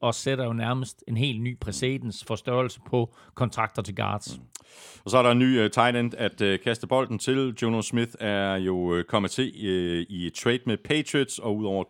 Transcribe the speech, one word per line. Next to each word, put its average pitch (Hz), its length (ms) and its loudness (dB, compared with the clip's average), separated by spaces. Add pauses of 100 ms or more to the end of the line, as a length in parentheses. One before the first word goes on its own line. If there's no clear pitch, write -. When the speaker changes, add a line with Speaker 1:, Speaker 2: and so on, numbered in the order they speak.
Speaker 1:
og 117 140 2
sætter 131 300 -2
jo 117 80 -2
nærmest 117 540 -4
en 113 100 -2
helt 120 240 0
ny 123 180 -6
præcedens 123 680 -6
for 113 80 -4
størrelse 123 440 -2 (100)
på 120 240 0 (220)
kontrakter 113 460 -2
til 98 140 -10
guards. 101 420 -6
Speaker 2:
Mm. - 60 -18 (640)
Og 95 60 -8
så 127 60 6
er 123 60 8
der 120 80 8
en 120 80 6
ny, 127 200 6
øh, 107 120 4
tight 120 260 4
end 120 200 0
at, 107 240 -2
øh, 98 220 4
kaste 117 240 -2
bolden 127 320 0
til. 131 420 0
Jono 113 200 2
Smith 117 380 -2
er 98 360 0
jo, 92 400 0
øh, 85 80 0
kommet 101 280 0
til, 131 200 -2 (140)
øh, 87 440 0
i 87 200 -6
trade 120 360 -2
med 110 120 0
Patriots, 147 640 -2
og 107 180 -2
udover 98 320 -2